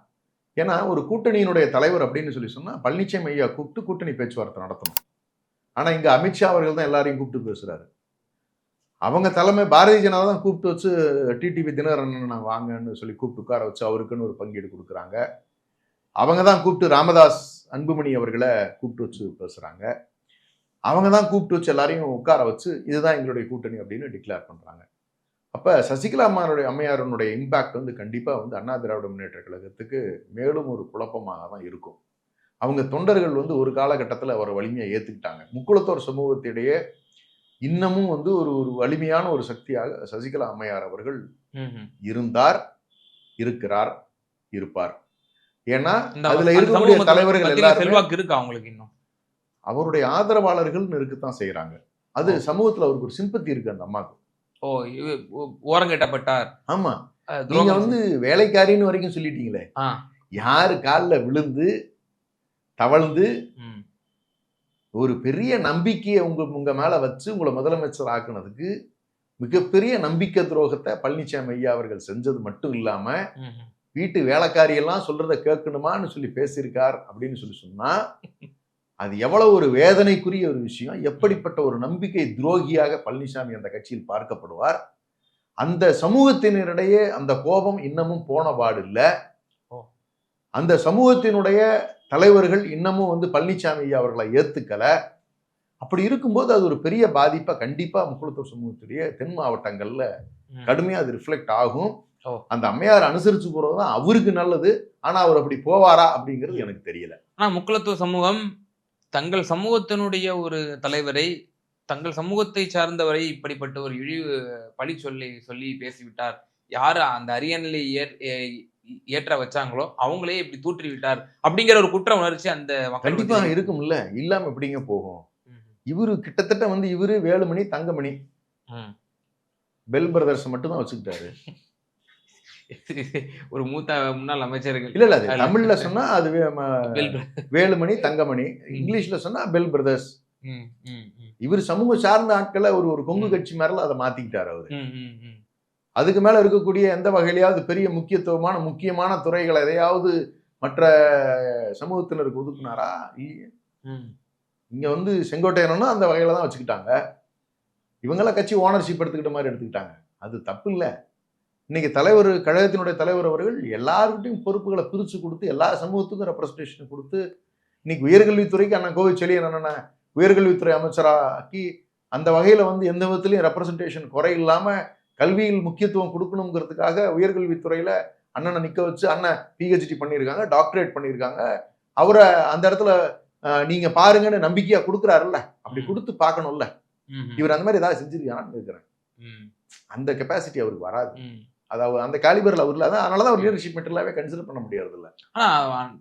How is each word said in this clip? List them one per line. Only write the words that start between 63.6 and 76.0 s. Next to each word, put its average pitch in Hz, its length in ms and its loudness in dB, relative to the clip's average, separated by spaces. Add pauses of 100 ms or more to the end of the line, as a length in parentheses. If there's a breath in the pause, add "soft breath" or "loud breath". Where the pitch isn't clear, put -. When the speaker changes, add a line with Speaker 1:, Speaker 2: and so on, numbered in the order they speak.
Speaker 1:
ஒரு 123 300 -2
பெரிய 214 380 -2
நம்பிக்கையை 185 640 0
உங்க, 160 220 -2
உங்க 143 300 -4
மேல 156 240 0
வச்சு 135 380 -4
உங்களை 156 160 0
முதலமைச்சர் 143 540 -2
ஆக்குனதுக்கு 117 760 -8 (540)
மிகப்பெரிய 180 640 0
நம்பிக்கை 170 460 0
துரோகத்தை 147 580 -2
பழனிசாமி 139 460 -6
ஐயா 123 240 -2
அவர்கள் 110 340 -6
செஞ்சது 120 340 -4
மட்டும் 107 320 -8
இல்லாம, 113 480 -4
Speaker 2:
ம்ஹும். 120 480 -14 (240)
Speaker 1:
வீட்டு 170 280 -2
வேலைக்காரியெல்லாம் 156 880 4
சொல்றத 156 260 -2 (100)
கேட்கணுமான்னு 156 640 -2